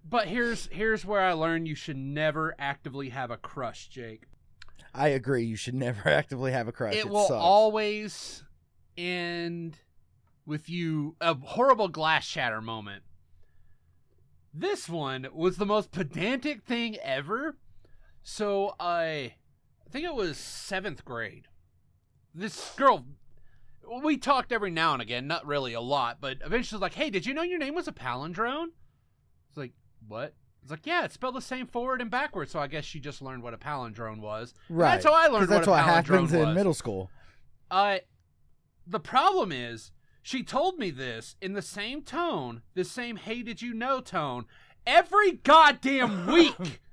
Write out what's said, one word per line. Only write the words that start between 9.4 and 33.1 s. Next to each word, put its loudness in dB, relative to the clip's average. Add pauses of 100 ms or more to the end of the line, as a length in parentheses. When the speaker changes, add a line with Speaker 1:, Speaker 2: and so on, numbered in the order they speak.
Speaker 1:
with -6
you, -2
a 4
horrible 4
glass 2
shatter -2
moment. -8 (1500)
This -6
one -6
was 0
the -2
most 0
pedantic -4
thing -4
ever. -4 (680)
So -2
I, -2 (500)
I -20
think -6
it -6
was -2
seventh -8
grade. -10 (880)
This -10
girl, 4 (1000)
we 2
talked 0
every -2
now 2
and -2
again, -6
not -4
really -2
a -4
lot, -2
but -8
eventually -4
was -4
like, -4
"Hey, -4
did -4
you -4
know -2
your -4
name -6
was -6
a -10
palindrome?" -6 (840)
It's -18
like, -12 (340)
"What?" -10 (300)
It's -16
like, -14
"Yeah, -2
it's -8
spelled -6
the -8
same -8
forward -4
and -6
backwards." -4
So -4
I -4
guess -8
she -12
just -12